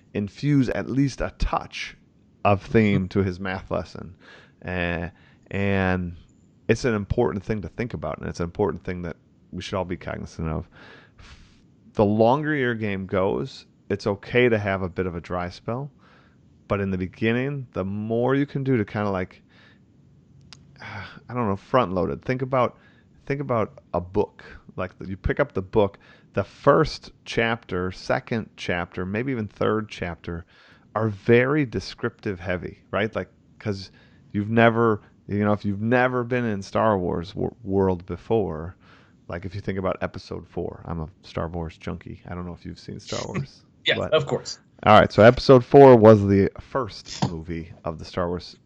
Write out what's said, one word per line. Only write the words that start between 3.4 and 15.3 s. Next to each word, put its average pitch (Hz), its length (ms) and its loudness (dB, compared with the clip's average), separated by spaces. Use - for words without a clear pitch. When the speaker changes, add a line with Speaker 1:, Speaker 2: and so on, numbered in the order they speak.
Speaker 1:
math 95 280 -8
lesson? 90 460 -8
Eh, 87 480 -4
and 92 680 -2
it's - 160 0
an 120 100 0
important 104 500 -2
thing 107 180 -6
to 82 60 -10
think 113 260 -10
about, 78 240 -8
and 82 100 -10
it's 82 100 -8
an 87 60 -4
important 87 400 -4
thing 90 180 -8
that 85 140 -10
we 90 100 -10
should - 140 -10
all 95 100 -2
be 87 120 -8
cognizant 78 520 -10
of. 80 200 -6
The 110 100 2
longer 120 500 2
your 123 220 -2
game 98 300 -6
goes, 101 600 -4
it's 101 160 -4
okay 123 420 2
to 110 100 2
have 95 240 -2
a 92 60 -4
bit 92 180 -4
of 85 100 -6
a 85 40 -8
dry 87 280 -6